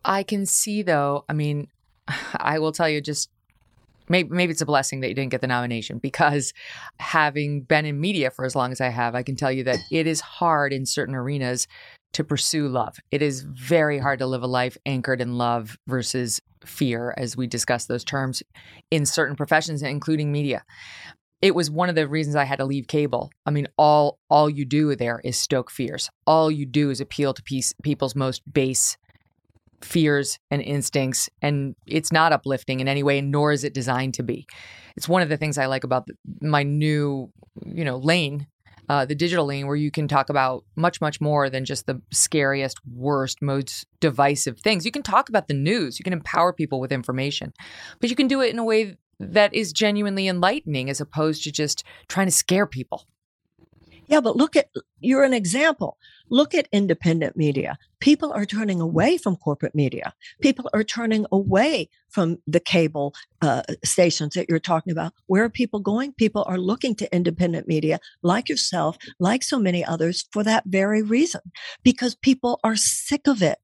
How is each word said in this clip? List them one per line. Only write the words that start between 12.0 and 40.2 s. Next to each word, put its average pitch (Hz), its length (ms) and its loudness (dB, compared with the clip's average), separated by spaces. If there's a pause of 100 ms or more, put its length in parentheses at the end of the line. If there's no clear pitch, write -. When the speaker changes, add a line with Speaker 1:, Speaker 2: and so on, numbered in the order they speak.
Speaker 1:
to - 100 -2
pursue 151 440 -2
love. 127 300 -4 (140)
It 143 100 0
is 139 200 -2
very 143 580 0
hard 135 200 -2
to 135 60 -2
live 127 180 -2
a 127 40 -4
life 127 380 0
anchored 131 360 -2
in 120 160 -2
love 120 400 -2 (100)
versus 123 540 -4 (240)
fear, 120 520 -2
as 123 200 -6
we 127 100 -4
discuss 120 380 -2
those 120 180 -4
terms 135 400 -4 (480)
in 151 140 2
certain 143 300 0
professions, 156 460 0
including 147 500 -2
media. 147 320 -2 (800)
It 190 140 4
was 156 160 0
one 170 160 0
of 175 80 -2
the 156 120 2
reasons 147 280 -2
I 147 80 4
had 135 140 -2
to 139 80 -2
leave 135 220 -4
cable. 147 440 -2 (140)
I 139 60 0
mean, 147 160 0 (100)
all, 151 420 6 (100)
all 151 200 6
you 143 160 -4
do 147 300 2
there 117 280 -2
is 123 140 -4
stoke - 340 -2
fears. - 380 -6 (180)
All 156 240 4
you 147 140 -4
do 143 240 2
is 131 100 -4
appeal 139 340 -2
to - 100 -12
peace, 131 380 -4
people's 135 340 -2
most 131 260 -4 (100)
base 131 460 0 (840)
fears 147 560 2 (140)
and 143 100 -2
instincts, 135 680 -2 (120)
and 139 340 -2 (120)
it's 156 240 -2
not 160 220 4
uplifting 131 480 -2
in 131 80 0
any 139 140 0
way, 139 180 2
nor 147 320 2
is 135 100 -2
it 143 100 -6
designed 131 420 -2
to 127 80 -6
be. 127 220 -6 (520)
It's - 100 -8
one 180 140 4
of 160 80 2
the 147 80 0
things 151 200 -2
I 135 100 0
like 131 180 -2
about 127 220 0
the, - 80 -16 (260)
my 147 220 2
new, 147 680 0 (340)
you 165 200 -6
know, 127 120 -4
lane, 147 500 0 (420)
uh, 143 160 2
the 147 100 -4
digital 165 300 0
lane, 139 220 -4
where 143 100 -2
you 147 140 -2
can 151 180 -2
talk 143 200 2